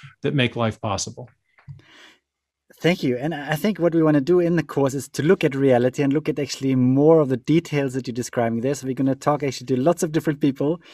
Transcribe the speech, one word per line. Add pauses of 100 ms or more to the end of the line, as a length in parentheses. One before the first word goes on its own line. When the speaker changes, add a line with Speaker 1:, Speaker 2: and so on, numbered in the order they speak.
(240)
Speaker 1:
that
make
life
possible. (1500)
Speaker 2:
Thank
you.
And
I
think
what
we
wanna
do
in
the
course
is
to
look
at
reality
and
look
at
actually
more
of
the
details
that
you're
describing
there.
So
we're
gonna
talk
actually
to
lots
of
different
people (120)